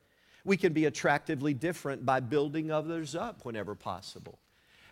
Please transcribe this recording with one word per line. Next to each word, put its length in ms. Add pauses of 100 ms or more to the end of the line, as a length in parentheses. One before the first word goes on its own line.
(440)
We 140
can 160
be 120
attractively 680
different 500
by 180
building 500
others 420
up 320
whenever 300
possible. 640 (520)